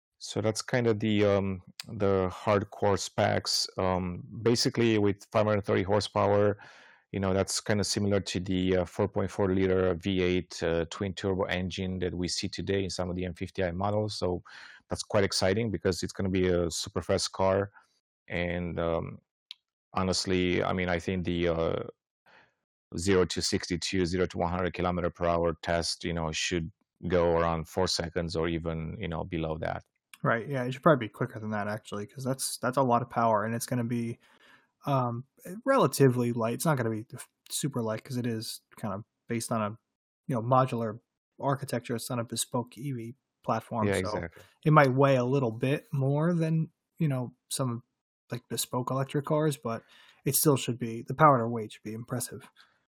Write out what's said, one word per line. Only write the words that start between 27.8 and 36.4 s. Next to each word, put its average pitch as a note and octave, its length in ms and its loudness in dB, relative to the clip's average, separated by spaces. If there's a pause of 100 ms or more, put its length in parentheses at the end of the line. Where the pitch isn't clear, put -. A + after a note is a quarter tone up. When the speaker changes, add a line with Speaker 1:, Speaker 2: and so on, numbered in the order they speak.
Speaker 1:
seconds E2 480 -4
or E2 120 0
even, E2 520 -4
you F#2+ 80 -6
know, D#2+ 160 -4
below D#2+ 360 -4
that. - 240 -6 (400)
Speaker 2:
Right, A#2 240 0
yeah, C#3+ 160 -4
it B2 80 -4
should C3 100 -12
probably C3+ 260 6
be - 40 -10
quicker - 280 -6
than G#2+ 120 -6
that, G#2 160 -4
actually, G#2 400 -8
'cause C3 160 -14
that's, C3 340 -4
that's B2+ 200 -2
a C#3+ 40 4
lot A#2+ 220 4
of - 60 -8
power, A2+ 360 2
and A2+ 80 -4
it's A#2 140 -6
gonna B2 160 -2
be, A#2 360 -4 (640)
um, B2+ 400 -2 (400)
relatively C3 680 4
light. A#2 220 0